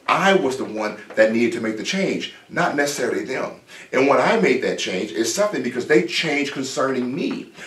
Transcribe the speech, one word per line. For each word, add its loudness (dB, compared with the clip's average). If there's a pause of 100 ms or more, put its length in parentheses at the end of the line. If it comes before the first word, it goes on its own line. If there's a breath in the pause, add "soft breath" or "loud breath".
I 4
was 2
the -6
one -6 (180 loud breath)
that 6
needed 2
to -4
make -2
the -8
change, -2 (140 loud breath)
not -2
necessarily 0
them. -6 (320 loud breath)
And 4
when 4
I 4
made 2
that -2
change, -4
it's -2
something 0
because -4
they 6
changed -2
concerning -2
me. -6 (160 loud breath)